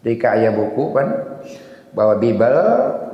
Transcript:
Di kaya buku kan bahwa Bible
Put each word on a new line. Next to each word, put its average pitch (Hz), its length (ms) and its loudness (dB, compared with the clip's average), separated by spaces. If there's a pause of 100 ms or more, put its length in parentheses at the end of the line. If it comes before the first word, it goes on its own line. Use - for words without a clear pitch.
Di 117 160 -2
kaya 113 380 2
buku 104 300 -2 (120)
kan 143 120 0 (800)
bahwa 107 260 2
Bible 117 460 2 (520)